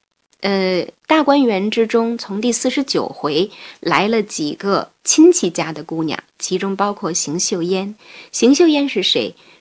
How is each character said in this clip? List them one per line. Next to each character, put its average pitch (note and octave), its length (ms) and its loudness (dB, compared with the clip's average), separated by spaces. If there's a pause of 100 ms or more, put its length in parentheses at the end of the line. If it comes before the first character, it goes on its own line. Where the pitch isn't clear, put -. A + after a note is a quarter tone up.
(400)
呃， F#3+ 460 -2 (200)
大 D#4 160 4
观 C#4+ 200 4
园 G#3 280 0
之 A3+ 160 0
中， A#3 300 0
从 G#3 240 -8
第 A#3+ 120 0
四 B3+ 180 -2
十 C#4 140 -2
九 C#3+ 240 -4
回 D#3 420 -2 (300)
来 E3 280 0
了 A3+ 140 2
几 D#3 320 -6
个 G3 360 -2 (120)
亲 E4+ 300 6
戚 F#3+ 180 0
家 D#3+ 220 -4
的 D3+ 100 -12
姑 D#3+ 220 -6
娘， - 180 -4 (160)
其 - 180 -4
中 G3 200 -4
包 G3+ 160 -2
括 F#3 200 -6
邢 D#3+ 260 -4
岫 F#3 240 -4
烟。 F#3+ 340 -4 (360)
邢 B3+ 220 4
岫 E4+ 140 4
烟 C#4+ 200 2
是 G3+ 140 -2
谁？ - 320 -2 (260)